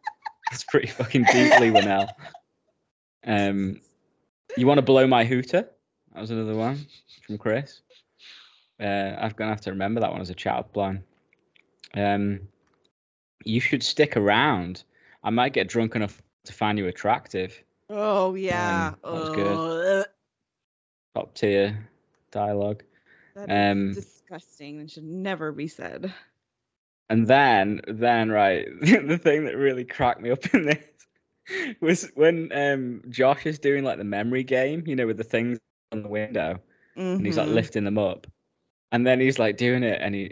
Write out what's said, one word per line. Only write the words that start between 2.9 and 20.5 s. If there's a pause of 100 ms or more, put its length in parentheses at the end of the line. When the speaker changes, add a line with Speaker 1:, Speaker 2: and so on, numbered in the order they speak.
Speaker 1:
Um, (760)
"You
wanna
blow
my
hooter?" (440)
That
was
another
one (480)
from
Chris. (960)
Uh,
I'm
gonna
have
to
remember
that
one
as
a
chat (100)
line. (920)
Um, (1040)
"You
should
stick
around. (380)
I
might
get
drunk
enough (240)
to
find
you
attractive." (280)
Speaker 2:
Oh,
yeah.
Speaker 1:
Um,
that
was
good.
Speaker 2:
Ugh. (1120)